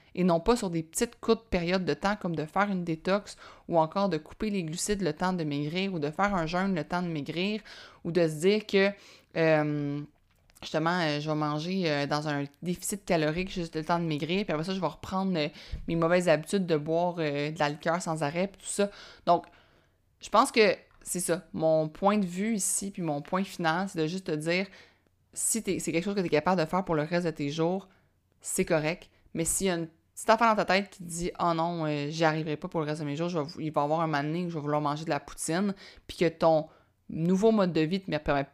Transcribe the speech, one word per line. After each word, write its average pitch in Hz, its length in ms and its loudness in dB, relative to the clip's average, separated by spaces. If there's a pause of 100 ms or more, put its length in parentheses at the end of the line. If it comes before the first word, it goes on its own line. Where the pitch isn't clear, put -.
(140)
Et 180 120 2
non 170 160 4
pas 240 160 4
sur 202 120 -4
des 165 140 -2
petites - 380 -4
courtes 226 260 0
périodes 180 380 0
de 147 80 0
temps 202 240 0
comme 170 180 -4
de 151 100 -4
faire 202 240 0
une 180 140 -2
détox 170 540 -2 (320)
ou 170 100 4
encore 196 300 2
de 156 80 0
couper 214 320 -6
les 190 160 -2
glucides 196 360 -4
le 156 120 0
temps 185 180 0
de 170 140 -2
maigrir 151 480 -2
ou 165 60 -4
de 147 120 -2
faire 202 240 0
un 165 120 0
jeûne 185 280 0
le 147 80 -2
temps 175 180 -2
de 175 60 -2
maigrir 165 540 -4 (420)
ou 170 80 -4
de 165 160 4
se 156 60 -2
dire 196 340 2
que, 196 240 4 (460)
euh, 151 600 2 (600)
justement, 170 400 0
euh, 147 180 0
je 151 80 -6
vais 151 80 0
manger, 151 560 -2
euh, 143 140 0
dans 151 240 -2
un 143 140 -2 (180)
déficit 180 420 -6
calorique 170 460 0
juste 165 260 -6
le 160 80 -4
temps 175 140 0
de 170 80 -2
maigrir, 160 400 -2
puis 170 80 -2
après 151 100 -2
ça, 190 120 -4
je 190 40 -4
vais 170 60 -2
reprendre, 190 500 -4
euh, 151 120 0 (400)
mes 165 80 -2
mauvaises 175 340 4
habitudes 165 380 2
de 160 100 2
boire, 165 400 0
euh, 147 320 -2
de 156 80 -8
la 147 120 2
liqueur 160 300 -2
sans 160 220 -4
arrêt, 170 260 -2
puis - 140 -16
tout - 100 -10
ça. 202 200 0 (340)
Donc, 170 200 4 (760)
je - 80 -16
pense 233 220 4
que 214 240 6 (260)
c'est - 200 -6
ça. 175 220 -2 (100)
Mon 160 360 2
point 202 300 2
de 196 60 2
vue 190 280 -2
ici, 196 380 -2
puis 185 100 -8
mon 151 220 -2
point 185 200 -2
final, 180 460 -2
c'est 165 100 -6
de 156 60 2
juste 185 220 -6
te 170 40 -4
dire, 165 360 0 (680)
si - 300 -2
t'es, 180 160 0
c'est 180 120 -4
quelque 170 140 0
chose 202 100 -2
que 202 60 0
t'es 170 80 0
capable 165 320 2
de 156 60 0
faire 190 180 0
pour 170 80 0
le 151 80 2
reste 175 240 0
de 160 60 0
tes 143 180 -4
jours, 165 400 0 (520)
c'est - 220 -2
correct. 160 460 0 (240)
Mais 165 100 -2
s'il 190 240 0
y - 20 4
a 175 60 0
une 165 120 -4 (280)
petite - 140 -4
affaire 220 260 6
dans 190 80 0
ta - 20 2
tête 196 260 2
qui - 80 -20
te 170 100 -14
dit, « 170 300 -4
Oh 170 140 2
non, 165 320 0
euh, 147 240 -2
j'y 165 140 0
arriverai 156 320 2
pas 180 140 -10
pour 170 100 -2
le 151 60 -2
reste 151 160 -4
de 147 40 -4
mes 143 100 -4
jours, 165 120 -2
je 175 120 -2
vais, 143 60 -2 (140)
il 156 120 -4
va 151 100 0
y - 20 2
avoir 151 160 0
un 160 80 0
moment 143 160 0
donné 165 220 -2
où 170 40 -6
je 170 40 -8
vais 151 80 -6
vouloir 147 180 0
manger 151 240 -2
de 160 60 -6
la 143 100 0
poutine », 190 540 -2 (340)
puis - 100 -14
que 165 120 2
ton 160 400 2 (400)
nouveau 190 420 4
mode 190 220 4
de 160 80 4
vie 170 180 0
te 156 180 -4
permet, 143 360 0